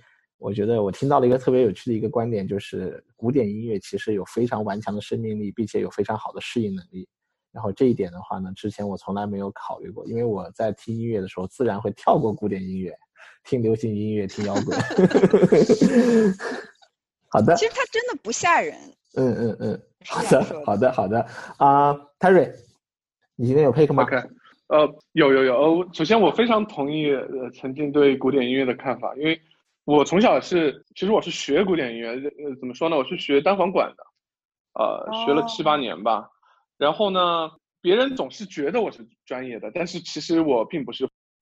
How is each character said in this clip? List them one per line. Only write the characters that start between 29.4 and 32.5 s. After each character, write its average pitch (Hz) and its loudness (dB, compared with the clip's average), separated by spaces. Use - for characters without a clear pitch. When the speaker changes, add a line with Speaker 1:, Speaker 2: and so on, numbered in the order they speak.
Speaker 3:
我 143 4
从 - 2
小 175 6
是， 160 -2
其 185 -6
实 208 0
我 214 2
是 175 -8
学 165 0
古 185 0
典 131 -2
音 113 -10
乐， 117 -8
呃， 139 -10